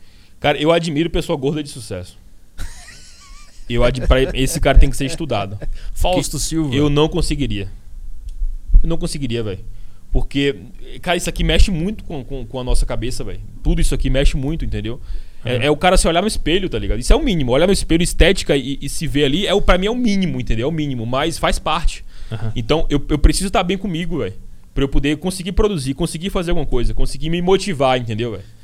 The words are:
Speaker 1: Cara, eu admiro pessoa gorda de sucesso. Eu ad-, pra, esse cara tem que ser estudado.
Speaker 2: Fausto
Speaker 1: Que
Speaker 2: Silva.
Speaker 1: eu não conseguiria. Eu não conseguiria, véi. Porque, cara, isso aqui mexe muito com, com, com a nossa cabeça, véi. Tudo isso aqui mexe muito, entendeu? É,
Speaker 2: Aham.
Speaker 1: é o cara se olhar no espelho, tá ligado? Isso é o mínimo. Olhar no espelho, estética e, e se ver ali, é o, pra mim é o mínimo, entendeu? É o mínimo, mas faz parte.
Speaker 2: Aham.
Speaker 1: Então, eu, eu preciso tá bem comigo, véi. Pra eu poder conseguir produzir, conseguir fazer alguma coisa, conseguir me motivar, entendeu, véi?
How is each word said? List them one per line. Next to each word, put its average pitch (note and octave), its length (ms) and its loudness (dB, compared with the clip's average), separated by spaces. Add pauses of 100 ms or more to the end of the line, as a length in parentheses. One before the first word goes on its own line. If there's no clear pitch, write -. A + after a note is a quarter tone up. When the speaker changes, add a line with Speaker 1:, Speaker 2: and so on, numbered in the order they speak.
(400)
Speaker 1:
Cara, C#3+ 180 0
eu D3+ 140 2
admiro E3 360 0
pessoa D#3+ 300 -4
gorda D3 240 -4
de C#3+ 60 -12
sucesso. G2+ 500 -12 (1500)
Eu A#2+ 140 2
ad-, D3 240 0
pra, C3 160 6 (120)
esse C3 260 -2
cara C3+ 180 6
tem C#3+ 120 12
que B2+ 60 -2
ser C#3 100 -2
estudado. G#2 520 -4 (340)
Speaker 2:
Fausto F3 440 0
Speaker 1:
Que C3+ 60 -4
Speaker 2:
Silva. D#3 320 -2
Speaker 1:
eu D3 140 2
não D3 200 2
conseguiria. C3 600 -2 (1120)
Eu E3 60 6
não E3 80 2
conseguiria, C#3 460 -4
véi. G2+ 160 -6 (540)
Porque, C#3 420 2 (480)
cara, F3+ 140 0
isso F3 120 -4
aqui - 140 -4
mexe D#3+ 280 4
muito F#3 340 -4
com, C#3+ 200 -8
com, B2+ 220 -8
com C3 140 -8
a B2 40 -6
nossa B2 220 4
cabeça, B2 380 -4
véi. F#2 160 -8 (220)
Tudo E3 180 2
isso D3 140 4
aqui C3 140 0
mexe C#3 280 4
muito, C#3+ 280 -4
entendeu? G#2+ 360 -6 (440)
É, B2 120 -2
Speaker 2:
Aham. A#2 80 -2
Speaker 1:
é D3 60 2
o D3+ 60 2
cara F#3 200 4
se F#3 100 4
olhar E3 140 2
no G#3 80 0
espelho, F#3 400 0
tá A#2 100 -4
ligado? G#2 220 -2
Isso C3+ 120 6
é - 40 6
o D#4+ 60 0
mínimo. D#3 300 0
Olhar D#3 140 4
no G3+ 60 4
espelho, E3+ 300 2
estética E3 540 2
e, C#3 240 -4
e C#3 80 -6
se - 180 -4
ver C#3 180 2
ali, D#3+ 220 0
é D#3+ 60 -2
o, G3 80 4
pra F#3+ 160 4
mim F#3 100 0
é G#3+ 40 0
o B3 60 -2
mínimo, G3 440 0
entendeu? A2+ 260 0
É - 40 0
o - 20 -4
mínimo, C#3+ 320 -4
mas C3+ 320 -2
faz D3+ 220 0
parte. - 460 -2 (260)
Speaker 2:
Aham. A2+ 240 -4
Speaker 1:
Então, D3 340 0
eu, C#3+ 200 0
eu D3+ 100 0
preciso D#3+ 320 2
tá G3 140 0
bem F#3+ 120 -2
comigo, F3 420 -4
véi. G2+ 160 -6 (380)
Pra D3+ 120 -2
eu C#3 40 0
poder C#3+ 280 2
conseguir F#3 360 -6
produzir, E3+ 420 0
conseguir E3+ 360 -6
fazer F3+ 220 -2
alguma D#3+ 140 2
coisa, A#2 280 2
conseguir C3+ 360 2
me F3 120 0
motivar, F3 560 2
entendeu, A#2 340 -4
véi? G2 80 -10 (240)